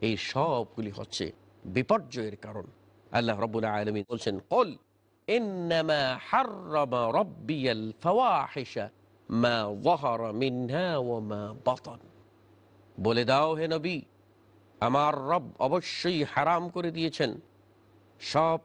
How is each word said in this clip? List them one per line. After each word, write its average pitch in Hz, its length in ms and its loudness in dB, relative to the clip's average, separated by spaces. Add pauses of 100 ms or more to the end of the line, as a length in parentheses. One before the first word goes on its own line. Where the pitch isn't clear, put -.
এই 110 160 0
সবগুলি 120 760 -2
হচ্ছে - 400 -8 (340)
বিপর্যয়ের 123 680 -2
কারণ। 107 280 -12 (480)
আল্লাহ 113 280 2
রাব্বুল 110 240 0
আলামিন 107 460 0
বলছেন, 110 300 -2
"কুল 185 380 0 (500)
ইন্নামা 165 920 2
হাররামা 156 920 0
রাব্বিয়াল 127 880 0
ফাওয়াহিশা 156 880 0 (400)
মা 113 520 2
যাহারা 120 500 2
মিনহা 131 680 -2
ওয়া 120 220 -2
মা 104 360 -6 (100)
বাতান", 123 340 -2 (1000)
বলে 117 260 4
দাও 143 280 4
হে 160 140 -2
নবী, 160 340 -2 (800)
আমার 143 360 2
রব 139 440 -2
অবশ্যই 165 640 0
হারাম 165 460 2
করে 175 220 -4
দিয়েছেন 160 480 -2 (800)
সব 160 460 2